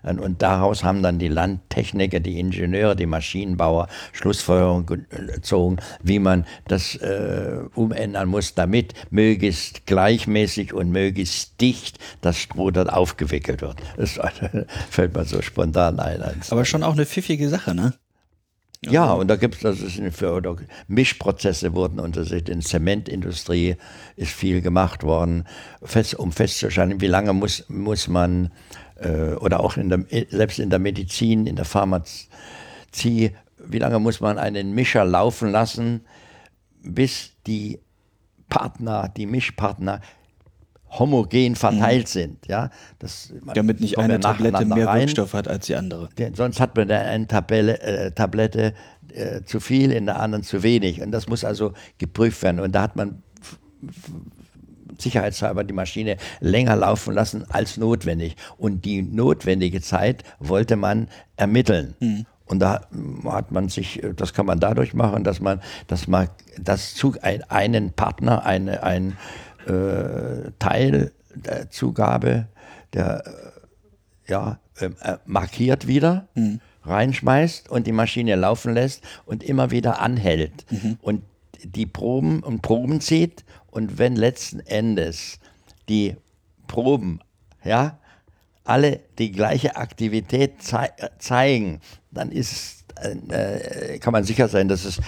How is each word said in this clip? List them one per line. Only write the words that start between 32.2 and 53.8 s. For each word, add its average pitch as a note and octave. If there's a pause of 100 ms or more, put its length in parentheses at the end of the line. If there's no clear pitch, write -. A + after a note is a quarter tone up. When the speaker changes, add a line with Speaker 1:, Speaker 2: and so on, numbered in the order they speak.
Speaker 1:
wie -
lange A#2+
muss A2
man G#2
einen G2+
Mischer A#2
laufen G2+
lassen, A#2 (800)
bis - (120)
die G#2 (720)
Partner, G#2+
die G#2
Mischpartner G2+ (920)
homogen B2
verteilt A2+
Speaker 2:
Mhm. -
Speaker 1:
sind, E2
ja? G#2 (300)
Das, - (140)
man -
Speaker 2:
Damit G#2+
nicht G#2+
Speaker 1:
kommt A2
Speaker 2:
eine A2+
Speaker 1:
ja A2
Speaker 2:
Tablette G#2+
Speaker 1:
nacheinander G#2+
Speaker 2:
mehr A2+
Speaker 1:
rein. G#2+
Speaker 2:
Wirkstoff B2+
hat G2+
als -
die -
andere. F2
Speaker 1:
Denn A2+
sonst A#2+
hat B2+
man G#2
da G#2
eine A2
Tabelle, A2
äh, G2
Tablette, G#2+ (400)
äh, G2+
zu G#2+
viel, C3+
in G#2+
der G2+
anderen G#2+
zu F#2+
wenig. G2+
Und G#2
das A2
muss A#2
also G#2 (260)
geprüft A2
werden. F2
Und F#2+
da F#2+
hat G2+
man G2+ (180)
f-, - (300)